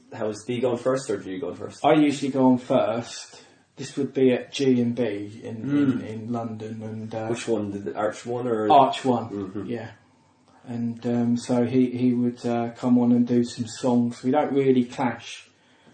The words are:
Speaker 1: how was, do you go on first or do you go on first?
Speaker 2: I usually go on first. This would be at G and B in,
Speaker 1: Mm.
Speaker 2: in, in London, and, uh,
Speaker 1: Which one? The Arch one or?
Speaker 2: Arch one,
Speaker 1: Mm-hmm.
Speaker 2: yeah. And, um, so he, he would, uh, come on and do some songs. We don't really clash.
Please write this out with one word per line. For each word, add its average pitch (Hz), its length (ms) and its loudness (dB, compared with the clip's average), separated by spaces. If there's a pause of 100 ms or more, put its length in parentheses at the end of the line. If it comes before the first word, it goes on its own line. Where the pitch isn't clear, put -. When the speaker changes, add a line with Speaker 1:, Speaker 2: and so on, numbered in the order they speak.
(120)
Speaker 1:
how 113 160 -6
was, 107 160 -8
do - 100 -6
you 120 60 -4
go 127 120 0
on 117 60 -2
first 131 320 -2
or 101 60 -2
do 95 140 -12
you 92 100 -8
go 85 80 -6
on 90 80 -8
first? - 280 -8
Speaker 2:
I 151 100 6
usually 143 360 2
go 131 220 4
on 123 60 4
first. 117 840 -2 (340)
This - 200 -14
would 131 180 -2
be 131 180 6
at - 200 -4
G 131 280 4
and 120 140 0
B 104 480 -4
in, 110 220 -10
Speaker 1:
Mm. 139 280 2
Speaker 2:
in, 110 140 -4
in 110 260 -10
London, 110 500 -8
and, 110 320 -10
uh, 110 140 -6
Speaker 1:
Which 117 200 -6
one? 104 240 -2
The 101 240 -8
Arch 107 280 -4
one 120 220 -4
or? 107 240 0
Speaker 2:
Arch 127 340 6
one, 117 260 0
Speaker 1:
Mm-hmm. 98 360 -8
Speaker 2:
yeah. 113 240 -8 (760)
And, 117 400 -6
um, 120 300 0
so 123 280 0
he, 127 260 2
he 123 220 2
would, 120 340 -2
uh, 117 300 -2
come 123 220 4
on 120 140 6
and 120 140 6
do 120 160 4
some 120 240 -4
songs. 120 560 0
We 127 80 0
don't 139 220 2
really 131 320 4
clash. - 640 -6 (460)